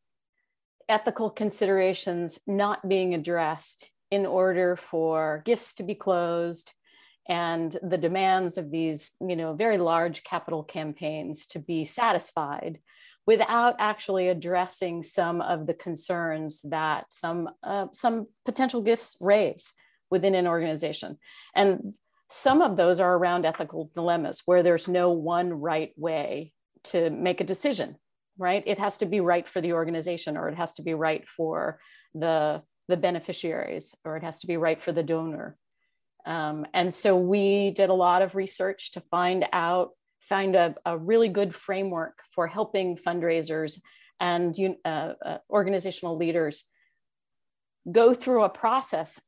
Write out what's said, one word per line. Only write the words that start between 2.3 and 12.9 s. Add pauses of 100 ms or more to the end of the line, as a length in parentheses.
not
being
addressed (220)
in
order
for
gifts
to
be
closed, (560)
and
the
demands
of
these, (100)
you
know,
very
large
capital
campaigns
to
be
satisfied (480)